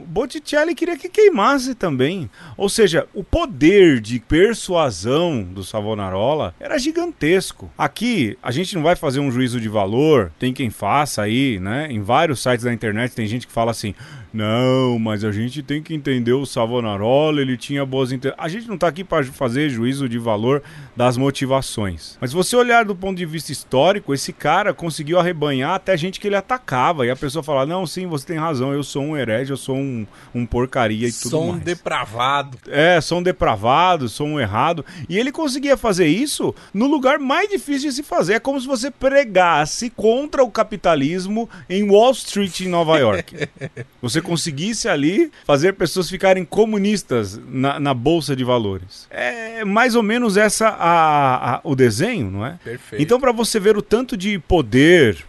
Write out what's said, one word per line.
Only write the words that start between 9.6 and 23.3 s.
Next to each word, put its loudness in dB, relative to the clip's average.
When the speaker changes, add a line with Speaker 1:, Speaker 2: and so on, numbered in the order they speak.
Speaker 1:
valor, 2
tem -2
quem -4
faça -2
aí, 0
né? -6
Em -6
vários 2
sites 0
da -2
internet -4
tem -4
gente -6
que -20
fala 0
assim, -6
"Não, 2
mas -2
a -2
gente -6
tem -6
que -10
entender 0
o 0
Savonarola, 0
ele -2
tinha -6
boas -2
inten-", -4
a -8
gente -8
não -8
tá 0
aqui -4
pra -2
ju-, -6
fazer -2
juízo -2
de -4
valor 0
das 2
motivações. -2
Mas -6
se -8
você 0
olhar 4
do -4
ponto -6
de -6
vista -10